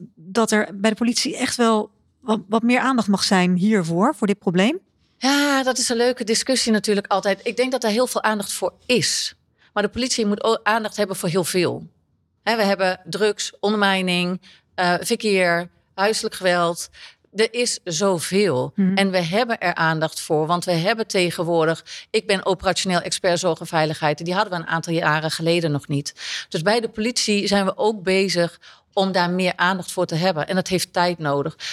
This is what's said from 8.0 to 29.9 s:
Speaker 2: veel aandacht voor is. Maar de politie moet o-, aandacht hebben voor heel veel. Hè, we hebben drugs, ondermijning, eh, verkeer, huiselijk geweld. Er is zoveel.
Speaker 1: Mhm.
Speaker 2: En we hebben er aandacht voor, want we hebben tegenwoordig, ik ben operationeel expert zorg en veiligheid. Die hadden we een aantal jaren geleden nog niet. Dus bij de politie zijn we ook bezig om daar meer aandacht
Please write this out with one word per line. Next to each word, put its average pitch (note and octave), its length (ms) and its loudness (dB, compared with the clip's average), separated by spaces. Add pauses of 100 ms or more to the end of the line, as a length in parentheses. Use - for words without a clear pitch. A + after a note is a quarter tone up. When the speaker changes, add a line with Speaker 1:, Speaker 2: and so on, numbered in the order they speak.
Speaker 2:
veel - 160 -4
aandacht G#3+ 300 -6
voor F#3 200 -4 (120)
is. - 500 -2 (380)
Maar G#3 100 -2
de G3+ 60 0
politie A#3+ 360 -4
moet G3+ 180 -2
o-, A3+ 200 2
aandacht G#3+ 340 -2
hebben G3 180 -2
voor F#3+ 140 -4
heel F3 140 0
veel. D3 440 -2 (560)
Hè, A3 120 2
we A3 80 2
hebben F#3+ 420 0
drugs, G3+ 540 -2
ondermijning, F#3 840 0 (340)
eh, F3+ 240 2
verkeer, F#3 680 0 (260)
huiselijk G#3+ 400 0
geweld. F3 540 0 (460)
Er A3 180 0
is A#3+ 300 -2
zoveel. E3+ 920 0
Speaker 1:
Mhm. F#3+ 220 2
Speaker 2:
En G3 140 2
we F3+ 60 2
hebben G3+ 420 0
er F3 160 -2
aandacht D#3+ 440 0
voor, D#3 280 0
want E3+ 180 0
we F#3 60 -2
hebben G#3 360 0
tegenwoordig, E3 800 0 (240)
ik G#3+ 180 -2
ben F#3+ 180 0
operationeel F#3 560 0
expert F3 380 0
zorg E3 200 0
en E3+ 80 -12
veiligheid. D#3 580 0
Die F3 80 -2
hadden G3+ 200 0
we F3 60 -2
een D#3+ 80 -10
aantal E3 260 -2
jaren D#3 380 0
geleden E3 400 0
nog C#3+ 160 -2
niet. C#3+ 260 -4 (360)
Dus F3 120 -4
bij G#3 180 2
de A3 100 -4
politie G#3+ 580 0
zijn G3 180 2
we F#3 120 -2
ook G#3+ 260 0
bezig F3+ 560 0 (340)
om F#3+ 180 2
daar F3 180 2
meer F3+ 260 0
aandacht F3+ 360 0